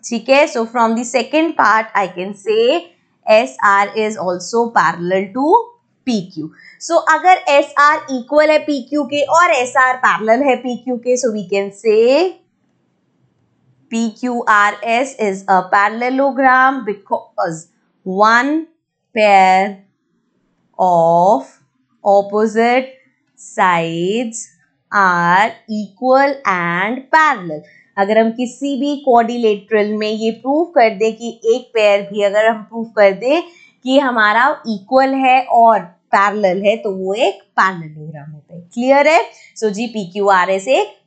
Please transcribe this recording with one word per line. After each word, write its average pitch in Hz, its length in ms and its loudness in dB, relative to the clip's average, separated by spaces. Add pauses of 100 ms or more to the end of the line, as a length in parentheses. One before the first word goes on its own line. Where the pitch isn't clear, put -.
ठीक 226 240 -8
है, 277 240 4
so 226 200 -4
from 226 240 0
the 247 140 -6
second 311 480 -2
part 220 380 2
I 196 100 0 (100)
can 190 200 -10
say 233 440 0 (460)
S 226 280 2 (100)
R 202 220 4 (100)
is 214 200 -4
also 185 600 -4
parallel 175 600 0
to 285 160 0 (540)
P 240 100 -2 (160)
Q। 156 160 -12 (380)
So 330 100 0 (160)
अगर 359 380 2
एसआर 294 600 2
इक्वल 294 380 0
है 302 140 2
पीक्यू 285 480 -4
के 285 100 -2 (140)
और 349 140 4
एसआर 254 460 0 (100)
पैरेलल 220 420 0
है 247 140 2
पीक्यू 247 340 -8
के, 247 200 -2
so 247 180 -2
we 208 180 -8
can 196 180 -4 (120)
say 247 500 2 (1600)
पीक्यूआरएस 226 1200 0 (120)
is 196 200 -6
a 190 120 4 (140)
parallelogram 262 1080 0
because 196 840 -6 (380)
one 240 600 0 (480)
pair 196 680 2 (960)
of 175 680 2 (580)
opposite 214 840 0 (480)
sides 180 1040 -2 (500)
are 185 600 2 (240)
equal 254 580 0 (120)
and 185 540 -2 (140)
parallel। 190 480 0 (340)
अगर 202 220 2
हम 226 140 2
किसी 254 480 -6
भी 285 140 -2 (100)
क्वाड्रिलेटरल 220 960 0
में 214 120 -4
ये 220 200 -4 (120)
प्रूफ 311 320 -2
कर 233 240 4
दें 220 180 -2
कि 233 120 -12 (260)
एक 247 200 -8
पेयर 208 360 2
भी 208 140 -4
अगर 214 240 0
हम 220 140 -2
प्रूफ 226 340 -12
कर 202 160 4
दें 254 300 -2 (420)
कि 262 140 2
हमारा 240 500 2 (200)
इक्वल 262 460 0 (100)
है 262 160 4 (120)
और 226 280 4
पैरेलल 196 840 -2
है, 220 100 2
तो 226 200 -6
वो 190 180 -6
एक 311 260 -2 (200)
पैरेललोग्राम 156 680 -6
होता 151 240 -20
है। 170 60 -18 (140)
क्लियर 269 340 2
है? 330 120 4 (420)
So 214 80 0
जी, 214 160 -6
पीक्यूआरएस 190 840 -2
एक 330 260 0 (120)